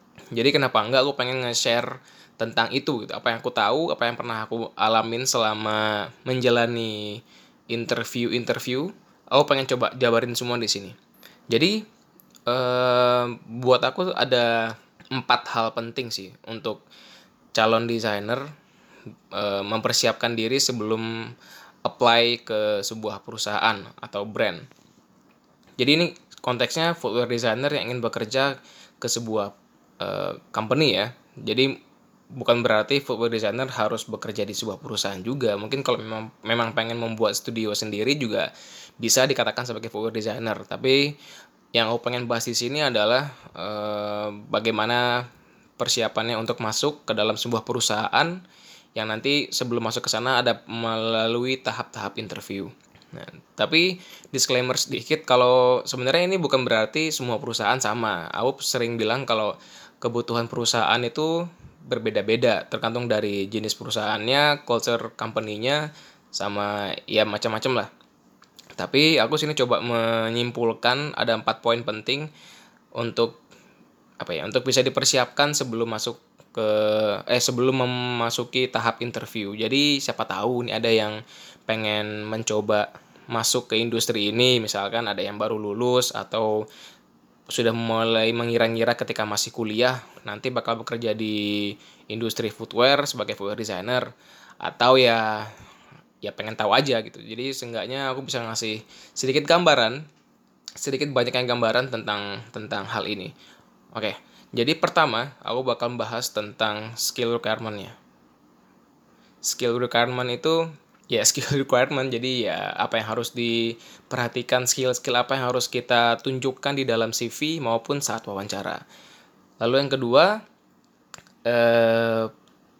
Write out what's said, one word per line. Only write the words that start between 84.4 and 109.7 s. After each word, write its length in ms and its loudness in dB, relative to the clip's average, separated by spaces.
misalkan 480 -4
ada 80 -4
yang 240 -6
baru 160 -2
lulus 560 0
atau 560 -2
sudah 240 2
mulai 640 2
mengira-ngira 560 2
ketika 320 -2
masih 240 -2
kuliah 560 0
nanti 240 -6
bakal 240 -2
bekerja 400 -4
di 560 -2
industri 480 -4
footwear 560 2
sebagai 240 -6
footwear 240 -6
designer, 560 -4
atau 400 4
ya, 480 2
ya 160 -8
pengen 160 -8
tahu 240 0
aja 240 2
gitu. 160 -16
Jadi 320 -10
seenggaknya 640 -6
aku 160 -8
bisa 160 -4
ngasih 400 -6
sedikit 320 0
gambaran, 560 4
sedikit 320 -4
banyaknya 400 0
gambaran 400 2
tentang, 640 -6
tentang 320 -8
hal 240 -4
ini. 240 -8
Oke, 240 -6
jadi 240 0
pertama 640 0
aku 220 -4
bakal 320 -2
membahas 360 -4
tentang 680 -4
skill 400 -2
requirement-nya. 560 -6
Skill 400 -2